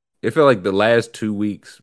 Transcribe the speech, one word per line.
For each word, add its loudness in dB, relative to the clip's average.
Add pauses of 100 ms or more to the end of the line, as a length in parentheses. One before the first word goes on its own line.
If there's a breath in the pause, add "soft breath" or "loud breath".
(220)
it -4
felt 2
like 2
the -2
last 0
two -6
weeks, -8